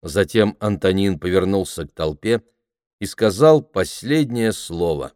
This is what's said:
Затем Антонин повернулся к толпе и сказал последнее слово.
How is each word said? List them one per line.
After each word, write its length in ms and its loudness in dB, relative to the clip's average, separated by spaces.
Затем 580 0
Антонин 600 0
повернулся 680 -2
к 40 -20
толпе 500 -4
и 60 -8
сказал 560 4
последнее 920 -2
слово. 640 -4